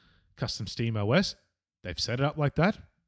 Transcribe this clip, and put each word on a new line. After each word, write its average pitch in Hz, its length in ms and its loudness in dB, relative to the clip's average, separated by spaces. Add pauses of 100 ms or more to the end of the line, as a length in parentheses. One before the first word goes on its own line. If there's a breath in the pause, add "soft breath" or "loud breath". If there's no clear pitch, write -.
(360 soft breath)
custom - 320 -6
Steam 117 300 -2
O 104 160 2
S. 190 220 2 (480)
They've 90 160 -8
set 123 200 -2
it 139 60 2
up 147 120 -2
like 143 180 0
that. 175 220 4 (300)